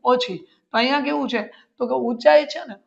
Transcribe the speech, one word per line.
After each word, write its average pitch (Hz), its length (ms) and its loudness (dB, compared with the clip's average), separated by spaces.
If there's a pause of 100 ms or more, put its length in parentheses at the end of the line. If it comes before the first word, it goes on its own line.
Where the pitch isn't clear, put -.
(140)
ઓછી. 202 260 -4 (300)
તો - 100 -16
અહીંયા 269 260 0
કેવું 285 280 -4
છે? 214 80 -2 (340)
તો - 140 -6
કે 254 60 -2 (120)
ઊંચાઈ 294 440 4
છે 339 160 -12
ને 202 80 -18 (100)